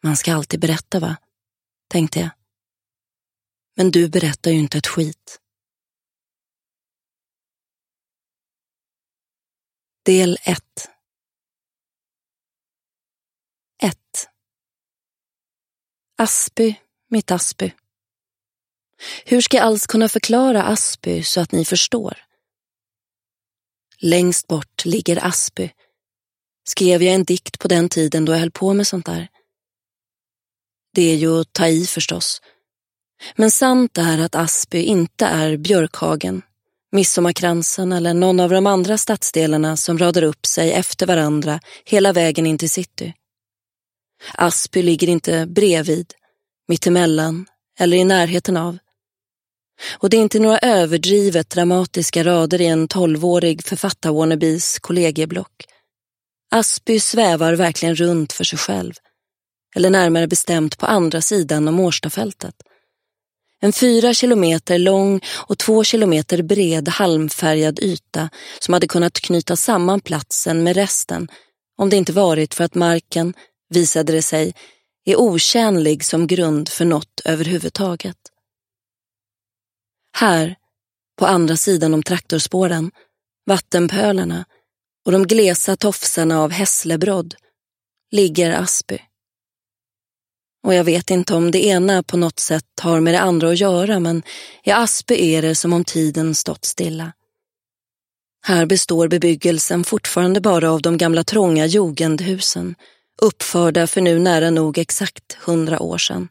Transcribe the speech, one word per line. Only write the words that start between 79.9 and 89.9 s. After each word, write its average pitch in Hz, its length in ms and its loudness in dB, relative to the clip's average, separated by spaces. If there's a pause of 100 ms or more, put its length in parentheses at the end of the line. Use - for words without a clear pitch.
Här, 180 400 0 (600)
på 190 100 2
andra 170 300 2
sidan 160 380 2
om 156 80 0
traktorspåren, 170 880 -2 (560)
vattenpölarna 180 960 0 (600)
och 180 80 2
de 190 140 4
glesa 196 500 2
tofsarna 165 640 -2
av 156 100 0
hässlebrodd, 170 840 -2 (760)
ligger 175 400 2
Asby. - 480 -4 (1600)